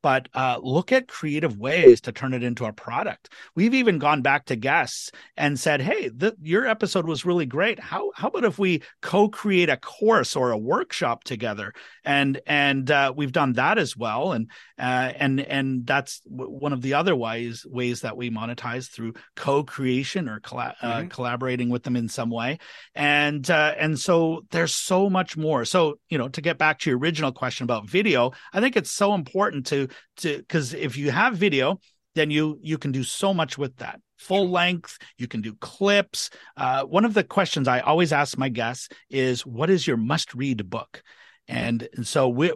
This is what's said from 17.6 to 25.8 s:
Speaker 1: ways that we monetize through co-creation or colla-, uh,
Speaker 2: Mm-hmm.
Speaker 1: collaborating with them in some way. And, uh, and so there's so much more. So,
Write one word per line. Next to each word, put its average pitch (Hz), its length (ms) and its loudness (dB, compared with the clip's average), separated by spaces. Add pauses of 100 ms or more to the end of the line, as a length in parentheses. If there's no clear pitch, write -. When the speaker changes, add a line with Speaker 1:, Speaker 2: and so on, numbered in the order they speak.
Speaker 1:
ways 123 360 -4
that 113 120 -8
we 123 140 -8
monetize 120 640 -8
through 113 240 -10 (220)
co-creation 139 920 -2
or 107 120 -10
colla-, 120 420 -10
uh, 117 160 -4
Speaker 2:
Mm-hmm. 180 100 -8
Speaker 1:
collaborating 123 600 -4
with 120 120 -2
them 123 140 -4
in 117 140 -4
some 117 180 -4
way. 117 300 -4 (360)
And, 147 560 0
uh, 151 280 4
and 156 200 0
so 165 520 2
there's 165 240 0
so 190 340 2
much 185 260 -2
more. 156 300 0
So, 156 340 2 (120)